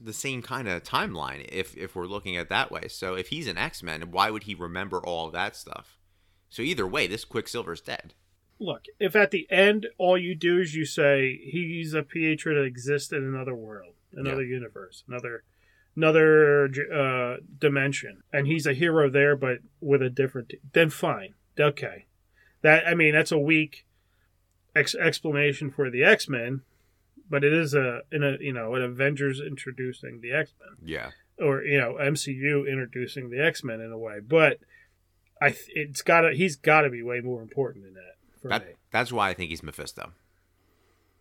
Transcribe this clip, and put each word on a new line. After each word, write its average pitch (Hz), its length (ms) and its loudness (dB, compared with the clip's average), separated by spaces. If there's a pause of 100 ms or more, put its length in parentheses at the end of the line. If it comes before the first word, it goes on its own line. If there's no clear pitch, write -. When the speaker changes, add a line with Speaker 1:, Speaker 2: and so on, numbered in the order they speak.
Speaker 1:
the 113 120 -12
same 131 280 -8
kind 127 240 -8
of 87 160 -4
timeline 76 680 -6
if, 92 260 -8
if 90 180 -12
we're 90 120 -8
looking 98 300 -8
at 85 60 -4
it 80 60 -12
that 110 240 -4
way. - 160 -10
So 92 260 -8
if 92 140 -8
he's 151 180 -8
an 87 120 -6
X-Men, 87 520 -8
why 95 200 0
would 107 140 -8
he 104 100 -10
remember 87 500 -8
all 82 260 -6
that 90 240 -6
stuff? - 440 -18 (500)
So - 140 -8
either 127 240 -2
way, 113 200 -2
this 95 180 -6
Quicksilver's 104 560 -8
dead. - 340 -12 (440)
Speaker 2:
Look, - 280 -8 (120)
if 196 160 0
at 202 180 4
the 170 180 -2
end 202 360 4 (120)
all 185 180 6
you 180 180 -2
do 175 260 2
is 156 140 -2
you 160 120 -4
say, 139 500 4
"He's 165 560 -6
a 156 100 -2
Pietro 156 520 -2
that 143 100 2
exists 131 480 -4
in 143 100 -2
another 131 320 -6
world, 107 400 -14 (180)
another 135 300 -4
Speaker 1:
Yeah. 123 120 -4
Speaker 2:
universe, 113 520 -12
another, 123 380 -10 (500)
another, 156 680 8 (260)
uh, 127 460 0 (220)
dimension, 139 640 0 (100)
and 139 140 2
he's 156 200 2
a 143 60 2
hero 156 380 4
there, 143 260 6
but 127 220 0 (220)
with 139 200 4
a 127 80 0
different," 131 460 -2 (180)
then 165 160 6
fine. 117 460 -4 (260)
Okay. 147 460 0 (560)
That, 160 260 6
I 170 60 4
mean, 156 180 4
that's 156 200 2
a 156 60 4
weak 156 460 0 (920)
ex-, 147 200 2
explanation 147 760 0
for 135 200 -2
the 123 120 0
X-Men, 135 600 2 (640)
but 143 160 0
it 147 80 6
is 156 220 2
a, 123 260 0 (120)
in 147 100 -2
a, 139 180 0
you 143 120 -6
know, 117 220 -4
an 127 80 0
Avengers 135 580 -2
introducing 127 800 -10
the 120 120 -10
X-Men. - 440 -6 (120)
Speaker 1:
Yeah. 69 220 -8 (280)
Speaker 2:
Or, 139 240 2
you 143 160 2
know, 123 180 0
M 143 200 0
C 139 160 -6
U 139 340 0
introducing 127 640 -6
the 131 140 -2
X-Men 123 360 -2
in 113 120 -12
a 113 60 -10
way. 107 280 -10
But 147 320 2 (840)
I 143 100 4
th-, - 240 -12
it's 147 280 -8
gotta, 165 320 6
he's 156 220 -2
gotta 151 340 4
be 120 120 -10
way 123 180 -4
more 120 220 -6
important 110 420 -6
than 95 100 -20
that 92 200 -20 (260)
for 127 80 -10
Speaker 1:
That, 98 180 -2
Speaker 2:
me. 85 60 -20 (180)
Speaker 1:
that's 120 220 0
why 104 180 0
I 90 40 -4
think 87 160 -8
he's 78 120 -10
Mephisto. 76 500 -12 (1080)